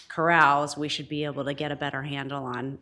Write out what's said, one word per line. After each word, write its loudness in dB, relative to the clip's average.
corrals, 4
we -4
should -6
be -4
able -4
to -2
get -4
a -2
better -4
handle -6
on -6